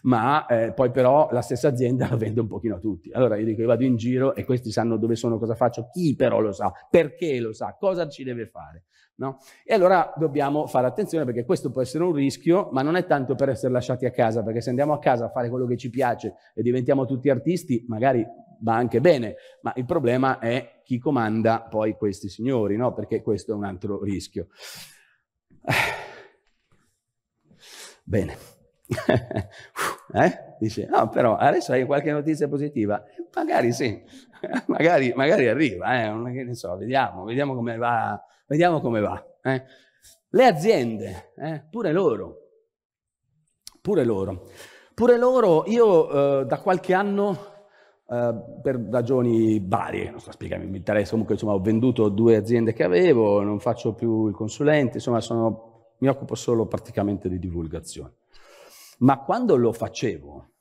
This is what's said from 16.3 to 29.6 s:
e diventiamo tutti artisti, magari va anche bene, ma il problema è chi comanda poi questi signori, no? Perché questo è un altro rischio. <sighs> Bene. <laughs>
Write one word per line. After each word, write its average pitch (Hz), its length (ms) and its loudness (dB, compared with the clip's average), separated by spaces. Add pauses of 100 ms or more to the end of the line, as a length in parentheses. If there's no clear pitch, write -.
e 110 80 -4
diventiamo 127 440 2
tutti 131 240 0
artisti, 127 580 -2
magari 117 380 2 (340)
va 113 140 0
anche 117 260 0
bene, 135 360 4 (260)
ma 113 140 -4
il 127 100 -4
problema 131 520 0
è 120 460 -6
chi 123 140 -4
comanda 113 640 0
poi 110 320 -2
questi 101 340 -6
signori, 107 480 -2
no? 120 160 0
Perché 107 300 -6
questo 110 300 -4
è - 20 -6
un 104 100 -6
altro 98 380 -8
rischio. 98 460 -8 (1120)
<sighs> - 460 -2 (2000)
Bene. 101 280 -2 (520)
<laughs> - 580 -2 (640)